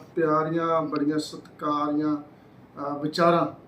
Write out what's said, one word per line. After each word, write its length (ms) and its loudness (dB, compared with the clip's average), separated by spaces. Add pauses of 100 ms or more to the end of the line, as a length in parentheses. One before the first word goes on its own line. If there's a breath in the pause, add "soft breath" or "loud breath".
(160)
ਪਿਆਰੀਆਂ, 640 2
ਬੜੀਆਂ 380 -2
ਸਤਿਕਾਰੀਆਂ, 960 -2
ਅਹ, 840 -12
ਵਿਚਾਰਾਂ 480 4 (200)